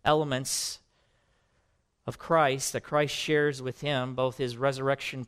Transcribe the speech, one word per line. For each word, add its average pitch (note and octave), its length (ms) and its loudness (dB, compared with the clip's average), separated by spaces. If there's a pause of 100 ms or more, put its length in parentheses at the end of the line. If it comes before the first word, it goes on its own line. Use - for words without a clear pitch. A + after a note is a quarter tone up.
elements C#3+ 760 0 (1300)
of - 120 -10
Christ C#3 540 2
that B2+ 80 -4
Christ D3 340 0
shares D3 460 2
with B2+ 220 -8
him, C3 320 -2
both B2+ 240 0
his B2 180 -2
resurrection C3+ 720 -2